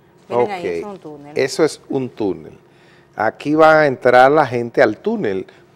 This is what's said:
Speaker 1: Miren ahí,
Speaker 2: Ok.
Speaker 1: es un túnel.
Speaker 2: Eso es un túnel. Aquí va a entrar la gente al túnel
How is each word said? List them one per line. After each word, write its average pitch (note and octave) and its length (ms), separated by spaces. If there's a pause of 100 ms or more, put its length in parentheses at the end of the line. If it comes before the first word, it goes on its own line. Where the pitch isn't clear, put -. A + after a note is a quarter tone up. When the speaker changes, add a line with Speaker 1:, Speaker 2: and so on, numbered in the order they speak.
(300)
Speaker 1:
Miren D#3+ 220
ahí, F3+ 100
Speaker 2:
Ok. F2+ 100
Speaker 1:
es E2+ 140
un - 140
túnel. D3 380
Speaker 2:
Eso C3+ 280
es - 240
un C3 200
túnel. D#2+ 480 (580)
Aquí A2+ 400
va D#3 260
a D3+ 60
entrar B2+ 440
la D3+ 160
gente A#2+ 340
al A2+ 160
túnel C3 480 (300)